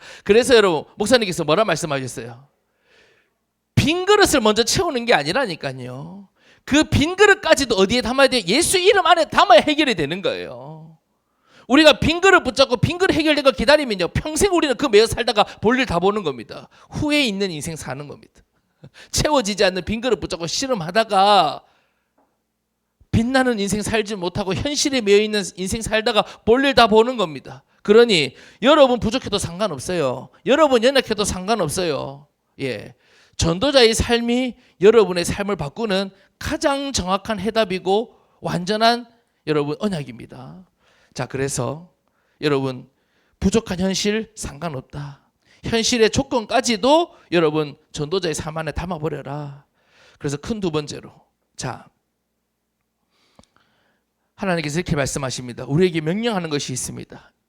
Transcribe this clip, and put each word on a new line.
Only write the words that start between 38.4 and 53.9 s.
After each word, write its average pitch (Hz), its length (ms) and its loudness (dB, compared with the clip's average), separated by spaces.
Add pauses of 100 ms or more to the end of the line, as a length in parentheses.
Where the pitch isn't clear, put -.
여러분 147 320 -2
언약입니다. 147 840 -10 (480)
자, 127 120 -8
그래서 131 640 -6 (480)
여러분 135 500 -4 (500)
부족한 196 400 -2
현실 208 560 -4
상관없다. 143 840 -12 (420)
현실의 226 460 0
조건까지도 247 1080 0 (160)
여러분 151 460 0 (140)
전도자의 160 420 -6
삶 156 240 -10
안에 160 140 -6
담아버려라. 147 920 -10 (520)
그래서 143 200 -6
큰 226 220 -8
두 190 120 -4
번째로, 147 400 -8 (440)
자, - 320 -12 (2500)